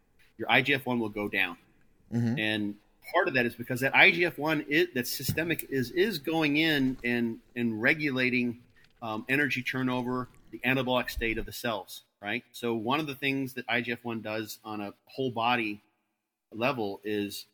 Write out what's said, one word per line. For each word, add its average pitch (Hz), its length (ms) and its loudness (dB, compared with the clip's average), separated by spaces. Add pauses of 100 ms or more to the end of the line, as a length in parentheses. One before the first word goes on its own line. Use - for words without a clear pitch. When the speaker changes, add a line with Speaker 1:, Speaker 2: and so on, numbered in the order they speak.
(380)
Speaker 1:
your 113 140 -2
I 127 100 8
G 139 120 2
F 131 120 0
one 123 140 0
will 110 100 0
go 104 180 -2
down. 95 300 -2 (560)
Speaker 2:
Mm-hmm. 117 240 0
Speaker 1:
And 107 380 -2 (380)
part 180 140 4
of 147 80 0
that 123 100 4
is 117 100 -4
because 120 260 -4
that 135 140 2
I 160 160 10
G 175 140 2
F 165 120 -2
one 151 300 0
is, 151 280 4
that 123 120 0
systemic 156 600 -2
is, 127 220 -2
is 190 260 2
going 151 400 2
in 143 460 4
and, 120 360 0 (160)
and 117 260 0
regulating, 127 800 2 (420)
um, 113 280 -6
energy 135 320 2
turnover, 127 680 -2 (240)
the - 140 -12
anabolic 127 440 2
state 113 280 -2
of 113 80 -4
the 107 80 -12
cells, 107 480 -4 (200)
right? 107 300 -4
So 117 220 -4
one 113 260 0
of 156 80 -4
the 139 80 -8
things 135 380 -2
that 123 160 -10
I 120 120 2
G 120 100 -4
F 117 120 -6
one 113 180 -6
does 107 440 -6
on 110 160 -8
a 101 120 -8 (120)
whole 135 260 -4
body 113 500 0 (720)
level 110 500 -2
is 104 500 -4